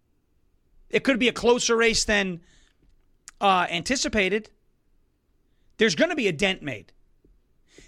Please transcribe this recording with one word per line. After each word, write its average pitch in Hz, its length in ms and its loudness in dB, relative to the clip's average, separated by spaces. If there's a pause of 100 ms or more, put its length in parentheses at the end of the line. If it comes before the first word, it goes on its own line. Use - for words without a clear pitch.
(880)
It - 140 -2
could 262 160 2
be 247 80 2
a 208 60 0
closer 233 420 2
race 226 280 2
than, 190 380 -2 (1000)
uh, 190 300 2
anticipated. 214 800 -2 (1300)
There's 214 180 2
gonna 330 200 0
be 226 120 0
a 175 60 0
dent 190 280 -2
made. 123 320 -12 (920)